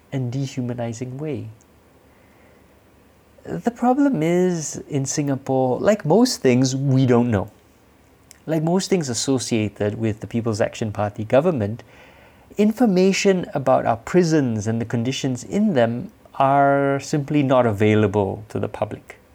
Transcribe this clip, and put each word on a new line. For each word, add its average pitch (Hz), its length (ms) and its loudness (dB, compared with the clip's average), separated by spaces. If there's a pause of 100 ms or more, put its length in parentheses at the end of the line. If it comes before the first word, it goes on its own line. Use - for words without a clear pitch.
(120)
and 127 200 -6
dehumanizing 123 840 -8
way? 131 320 -10 (1900)
The 160 280 -6
problem 254 500 0
is, 175 640 0
in 135 200 -4
Singapore, 131 720 -2
like 214 260 0
most 226 380 2
things, 131 320 4
we 135 320 2
don't 120 240 4
know. 98 180 -2 (960)
Like 156 180 -2
most 180 260 0
things 160 200 0
associated 110 920 -2
with 110 220 -2
the 98 60 -10
People's 110 320 -2
Action 117 320 -4
Party 104 320 -4
government, 123 600 0 (760)
information 196 960 2
about 131 320 2
our 117 120 0
prisons 147 680 2
and 113 160 -2
the 113 40 -4
conditions 127 580 -4
in 202 320 0
them 117 360 0 (220)
are 139 680 2
simply 147 440 -2
not 127 240 4
available 104 840 2
to 107 100 -8
the 104 80 -4
public. - 520 -10 (160)